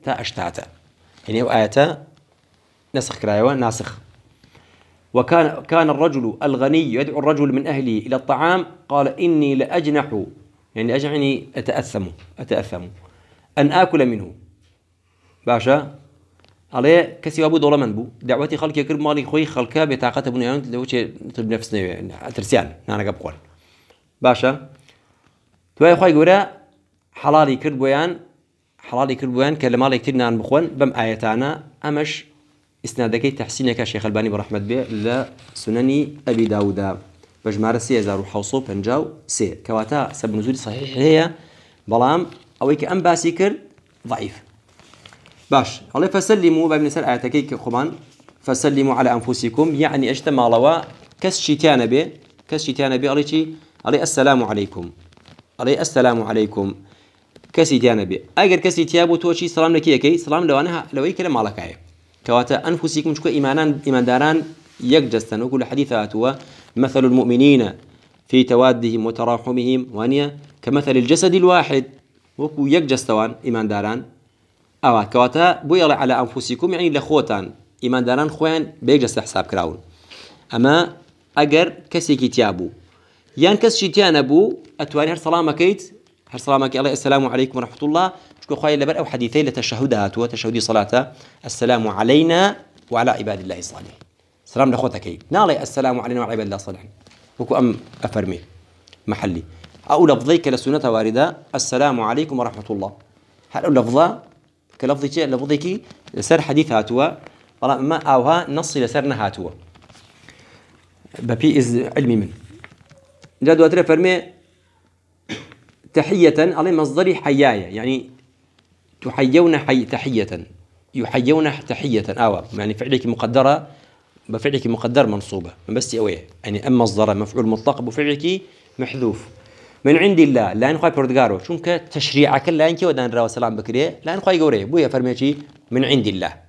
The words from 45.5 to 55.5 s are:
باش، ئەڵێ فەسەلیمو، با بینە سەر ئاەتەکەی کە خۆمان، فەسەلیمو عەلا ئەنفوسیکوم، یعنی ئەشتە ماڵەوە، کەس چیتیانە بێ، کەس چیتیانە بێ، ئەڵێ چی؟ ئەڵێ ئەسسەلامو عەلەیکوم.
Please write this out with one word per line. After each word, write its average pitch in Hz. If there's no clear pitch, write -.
باش، 139
ئەڵێ 160
فەسەلیمو، 175
با 156
بینە 147
سەر 160
ئاەتەکەی 127
کە 135
خۆمان، 123
فەسەلیمو 139
عەلا 127
ئەنفوسیکوم، 120
یعنی 135
ئەشتە 139
ماڵەوە، 120
کەس 185
چیتیانە 147
بێ، 139
کەس 156
چیتیانە 131
بێ، 139
ئەڵێ 143
چی؟ 156
ئەڵێ 143
ئەسسەلامو 131
عەلەیکوم. 98